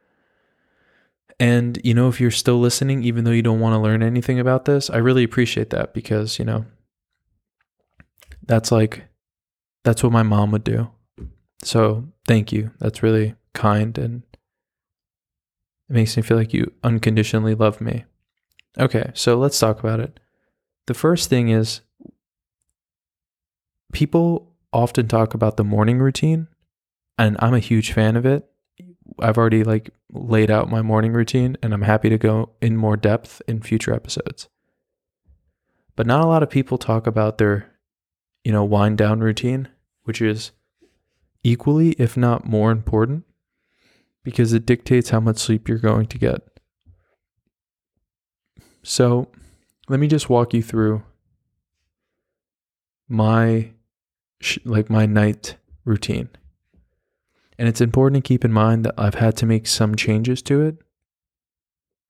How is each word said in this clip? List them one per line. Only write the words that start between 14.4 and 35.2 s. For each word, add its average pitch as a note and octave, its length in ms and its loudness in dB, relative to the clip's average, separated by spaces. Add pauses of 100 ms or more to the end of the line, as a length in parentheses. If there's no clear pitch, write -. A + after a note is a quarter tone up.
it D3 40 -8
makes A2+ 220 0
me A2+ 80 -2
feel A#2 140 2
like A2 160 -2
you - 180 -2 (120)
unconditionally A2 720 0
love G#2+ 260 0
me. A2+ 240 -8 (720)
Okay, B2+ 360 -2
so A#2+ 240 0
let's C#3 220 0
talk A2 200 0
about A2+ 200 -2
it. B2+ 200 -10 (640)
The B2+ 80 -6
first E3+ 360 0
thing A#2+ 200 2
is, A2 320 0 (2000)
people E3+ 640 0 (160)
often A#2+ 360 0
talk A2+ 260 0
about A2 240 0
the G#2+ 60 0
morning G#2+ 360 0
routine, D#3 480 0 (680)
and G#2+ 220 2
I'm A#2 140 2
a B2 60 4
huge A2 320 0
fan A2 240 2
of A#2 100 0
it. C#3 200 0 (760)
I've A2+ 180 0
already, A2 260 4
like, A2 260 -2 (220)
laid A2 380 0
out G#2+ 200 0
my A2+ 120 -2
morning A2 300 0
routine, B2 500 0
and A2 120 -4
I'm G#2 80 -2
happy G#2+ 280 2
to A2 80 2
go A2 340 0 (100)
in A2+ 160 0
more G#2+ 180 0
depth G#2+ 520 -2
in A2 140 -6
future A2+ 320 -2
episodes. - 540 -10 (1500)